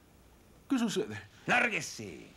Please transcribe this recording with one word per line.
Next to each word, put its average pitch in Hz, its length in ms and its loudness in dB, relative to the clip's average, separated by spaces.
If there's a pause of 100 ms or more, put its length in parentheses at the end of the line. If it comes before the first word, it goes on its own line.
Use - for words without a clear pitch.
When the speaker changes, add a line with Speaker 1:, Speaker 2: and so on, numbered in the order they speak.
(680)
Speaker 1:
¿Qué 269 100 4
sucede? 160 420 0 (240)
Speaker 2:
¡Lárguese! 147 920 0